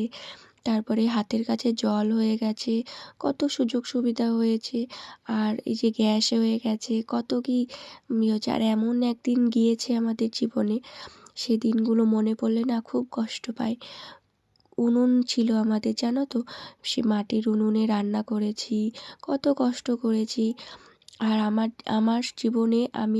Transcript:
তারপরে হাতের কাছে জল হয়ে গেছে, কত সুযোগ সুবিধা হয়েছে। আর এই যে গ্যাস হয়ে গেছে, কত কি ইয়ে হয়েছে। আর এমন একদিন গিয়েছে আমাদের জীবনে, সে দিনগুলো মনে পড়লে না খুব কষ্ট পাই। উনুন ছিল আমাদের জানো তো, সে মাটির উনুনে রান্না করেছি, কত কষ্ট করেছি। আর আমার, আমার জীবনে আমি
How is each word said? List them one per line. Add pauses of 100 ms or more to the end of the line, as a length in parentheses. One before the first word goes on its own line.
(640)
তারপরে
হাতের
কাছে
জল
হয়ে
গেছে, (460)
কত
সুযোগ
সুবিধা
হয়েছে। (480)
আর (120)
এই
যে
গ্যাস
হয়ে
গেছে, (140)
কত
কি (520)
ইয়ে
হয়েছে।
আর
এমন
একদিন (100)
গিয়েছে
আমাদের
জীবনে, (580)
সে
দিনগুলো
মনে
পড়লে
না
খুব
কষ্ট
পাই। (1040)
উনুন (120)
ছিল
আমাদের
জানো
তো, (440)
সে
মাটির
উনুনে
রান্না
করেছি, (440)
কত (140)
কষ্ট
করেছি। (760)
আর
আমার, (160)
আমার (160)
জীবনে (140)
আমি